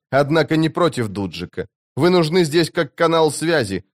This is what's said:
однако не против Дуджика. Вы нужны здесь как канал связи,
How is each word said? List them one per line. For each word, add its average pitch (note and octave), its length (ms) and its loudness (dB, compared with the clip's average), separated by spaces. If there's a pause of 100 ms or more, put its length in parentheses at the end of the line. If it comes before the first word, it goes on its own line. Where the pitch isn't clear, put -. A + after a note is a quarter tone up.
(100)
однако D3 460 2
не D#3+ 120 2
против D3+ 400 -2
Дуджика. F2+ 600 -10 (280)
Вы D#3+ 140 2
нужны F3 340 2
здесь D#3+ 260 0
как - 240 -4
канал D#3+ 360 2
связи, C#3 640 -2